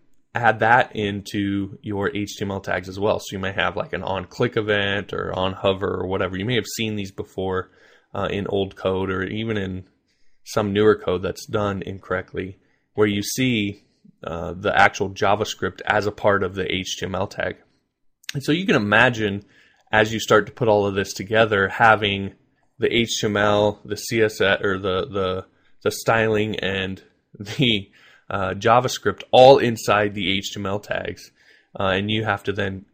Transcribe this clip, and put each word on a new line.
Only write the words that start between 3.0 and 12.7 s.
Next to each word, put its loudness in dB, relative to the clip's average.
well. 0
So -12
you -8
may -4
have, -2
like, -6
an -6
on-click -4
event -2
or -4
on -2
hover -2
or -4
whatever. -2
You -4
may -2
have 0
seen -6
these -8
before, -6
uh, -4
in -4
old -2
code -2
or -4
even -6
in -6
some -2
newer 6
code -2
that's -8
done -2
incorrectly, -8